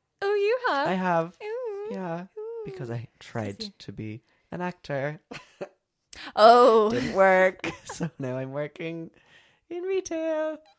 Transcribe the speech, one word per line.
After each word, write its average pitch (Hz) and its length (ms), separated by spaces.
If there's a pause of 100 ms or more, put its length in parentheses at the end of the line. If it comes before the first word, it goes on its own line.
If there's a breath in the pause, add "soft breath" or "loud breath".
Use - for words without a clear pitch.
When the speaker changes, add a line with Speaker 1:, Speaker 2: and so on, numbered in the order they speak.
(220)
Speaker 1:
Oh, 392 120
you 415 240 (140)
have? 285 160
Speaker 2:
I 180 60
have. 180 480
Speaker 1:
Ooh. 427 480
Speaker 2:
Yeah. 175 360 (120)
Speaker 1:
Ooh. 453 260
Speaker 2:
Because 381 260
I 117 180 (100)
tried 110 360
Speaker 1:
Excuse 202 160
me. - 100
Speaker 2:
to - 120
be 107 300 (280)
an 170 100
actor. 151 640
<laughs> - 60 (1040 loud breath)
Speaker 1:
Oh. 226 560
Speaker 2:
Didn't 240 240
work. 185 640
<laughs> - 60
So - 340
now 127 180
I'm 131 160
working 165 580 (600 soft breath)
in 349 120
retail. 320 760 (200)